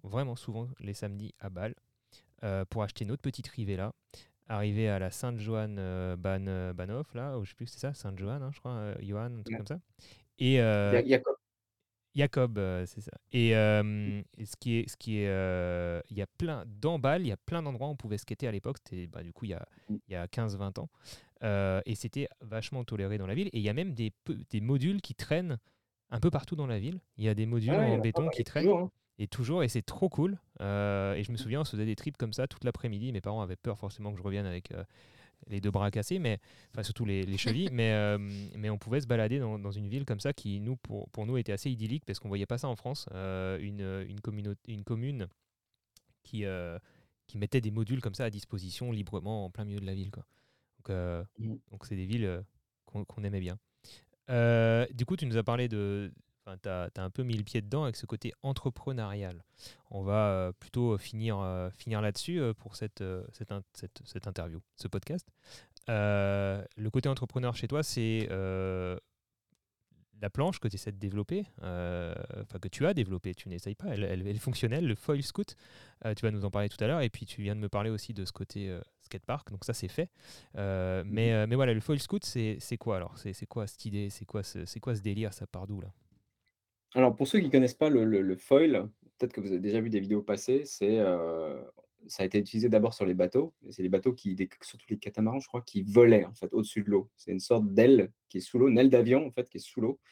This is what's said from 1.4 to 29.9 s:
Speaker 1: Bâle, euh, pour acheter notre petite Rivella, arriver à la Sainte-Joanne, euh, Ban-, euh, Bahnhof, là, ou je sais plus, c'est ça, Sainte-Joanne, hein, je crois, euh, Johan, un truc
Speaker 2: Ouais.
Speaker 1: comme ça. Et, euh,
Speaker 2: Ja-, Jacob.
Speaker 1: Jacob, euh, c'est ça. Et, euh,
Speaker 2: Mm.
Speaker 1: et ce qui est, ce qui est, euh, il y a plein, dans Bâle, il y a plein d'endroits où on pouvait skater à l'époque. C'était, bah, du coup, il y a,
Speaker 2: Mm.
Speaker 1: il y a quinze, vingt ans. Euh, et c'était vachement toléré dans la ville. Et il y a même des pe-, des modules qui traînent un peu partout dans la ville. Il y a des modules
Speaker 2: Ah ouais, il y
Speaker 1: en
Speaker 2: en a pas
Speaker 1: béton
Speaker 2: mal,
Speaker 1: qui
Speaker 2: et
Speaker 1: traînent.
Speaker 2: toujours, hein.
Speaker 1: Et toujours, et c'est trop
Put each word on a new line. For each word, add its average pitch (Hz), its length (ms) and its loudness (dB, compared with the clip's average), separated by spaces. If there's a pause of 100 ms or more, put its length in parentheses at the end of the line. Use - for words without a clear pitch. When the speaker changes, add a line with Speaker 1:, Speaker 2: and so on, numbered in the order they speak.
Speaker 1:
Bâle, 95 260 -6 (680)
euh, 95 220 -2
pour 110 180 -4
acheter 104 220 -6
notre 113 160 -4
petite 131 260 -6
Rivella, 101 460 -4 (540)
arriver 104 420 0
à 98 100 2
la 92 120 -2
Sainte-Joanne, 110 680 -4
euh, 92 380 -4
Ban-, 95 300 -2
euh, 92 260 -4
Bahnhof, 101 420 -6
là, 131 220 -6
ou 104 80 -4
je - 60 -10
sais - 40 -20
plus, 120 120 -10
c'est - 120 -16
ça, 139 140 -4
Sainte-Joanne, 101 500 -6
hein, 135 100 -6
je - 60 -20
crois, 123 140 -8
euh, 104 280 -6
Johan, 110 380 -6
un 104 40 -10
truc 113 120 -6
Speaker 2:
Ouais. - 20 -2
Speaker 1:
comme 104 100 -8
ça. 160 120 -8 (600)
Et, 131 220 8
euh, 107 400 6
Speaker 2:
Ja-, - 40 6
Jacob. 131 300 6 (800)
Speaker 1:
Jacob, 131 440 2
euh, 92 260 0
c'est 101 160 -10
ça. - 100 -14 (200)
Et, 117 240 6
euh, 107 260 8 (240)
Speaker 2:
Mm. 101 80 -2 (240)
Speaker 1:
et 110 80 -10
ce - 100 -12
qui 117 220 -2
est, 117 120 0
ce - 80 -14
qui 110 220 -4
est, 101 100 2
euh, 90 680 0 (120)
il 101 60 -12
y 101 40 -2
a 95 60 -4
plein, 151 400 -4
dans 127 320 -2
Bâle, 147 240 2
il 160 40 -2
y 127 40 0
a 123 60 -4
plein 170 260 -6
d'endroits 135 240 -6
où 151 40 -4
on 147 40 -6
pouvait 104 240 -6
skater - 280 -6
à 113 40 -2
l'époque. 107 260 -6
C'était, 90 300 -10
bah, 82 160 -12
du 85 100 -14
coup, - 120 -10
il 104 60 -4
y - 40 -6
a, 82 120 -10 (220)
Speaker 2:
Mm. 104 180 -4
Speaker 1:
il 101 60 -10
y - 20 -4
a 87 120 -6
quinze, 110 280 -4
vingt 98 220 -6
ans. - 120 -8 (540)
Euh, 98 420 2
et 110 100 -4
c'était 135 320 -4 (140)
vachement 113 420 -6
toléré 104 340 -2
dans 98 100 -4
la 95 80 -2
ville. 185 180 0
Et 120 60 -4
il 104 40 0
y 104 60 2
a 104 40 2
même 165 220 -2
des 110 160 -2
pe-, - 260 -6 (140)
des 104 100 0
modules 139 400 2
qui - 140 -10
traînent 160 420 -2 (540)
un 117 80 -2
peu 160 120 6
partout 143 240 -2
dans 143 120 -2
la 113 120 0
ville. 165 220 -4 (160)
Il 107 80 -2
y 110 40 4
a 107 60 4
des 110 120 2
modules 117 260 2
Speaker 2:
Ah 185 60 6
ouais, 127 120 6
il - 20 6
y 113 40 6
Speaker 1:
en - 20 2
Speaker 2:
en - 20 2
a 110 60 4
pas 110 140 2
Speaker 1:
béton 160 100 2
Speaker 2:
mal, - 0 -
Speaker 1:
qui - 120 0
Speaker 2:
et - 20 -10
Speaker 1:
traînent. 151 240 4
Speaker 2:
toujours, 180 100 6
hein. 180 120 -2 (280)
Speaker 1:
Et 104 80 -2
toujours, 143 360 0
et 123 60 4
c'est 110 140 -2
trop - 260 0